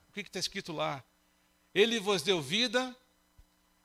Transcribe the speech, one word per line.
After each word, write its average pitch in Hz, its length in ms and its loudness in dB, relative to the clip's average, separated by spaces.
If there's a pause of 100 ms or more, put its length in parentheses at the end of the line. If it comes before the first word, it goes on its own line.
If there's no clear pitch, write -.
o - 40 -20
que 202 120 -8
que - 60 -20
tá 185 100 -6
escrito 180 320 -6
lá? 151 320 -4 (680)
"Ele 226 280 4
vos 196 200 0
deu 170 220 2
vida, 240 520 0 (920)